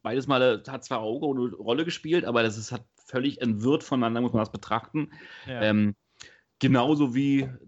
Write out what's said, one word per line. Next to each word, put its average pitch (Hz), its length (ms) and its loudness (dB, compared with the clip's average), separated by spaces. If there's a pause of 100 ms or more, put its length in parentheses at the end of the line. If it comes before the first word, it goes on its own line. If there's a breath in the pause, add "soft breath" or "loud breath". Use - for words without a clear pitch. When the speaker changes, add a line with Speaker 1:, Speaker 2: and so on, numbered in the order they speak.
Speaker 1:
beides 123 240 -4
Male 127 420 4
hat 135 160 -12
zwar 123 160 -4
Aogo 139 320 -2
eine 123 220 -2
Rolle 120 300 -2
gespielt, 165 400 -2
aber 117 180 2
das 110 140 0
ist, 110 160 -10
hat 117 140 -10 (100)
völlig 135 460 -4
entwirrt 120 420 2
voneinander, 120 380 0
muss 120 100 0
man 113 80 2
das 107 120 -2
betrachten. 117 600 -4 (320 loud breath)
Speaker 2:
Ja. 120 240 -2
Speaker 1:
Ähm, 104 260 4 (680 loud breath)
genauso 131 540 4
wie 139 340 2 (200)